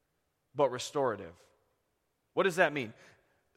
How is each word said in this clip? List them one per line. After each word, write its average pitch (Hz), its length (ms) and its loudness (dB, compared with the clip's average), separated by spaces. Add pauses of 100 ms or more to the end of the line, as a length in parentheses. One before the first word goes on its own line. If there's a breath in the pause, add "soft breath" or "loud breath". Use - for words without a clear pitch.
(540)
but 135 160 2
restorative. 117 640 -4 (1000)
What 180 100 2
does 185 100 0
that 165 180 4
mean? 120 200 -6 (640 soft breath)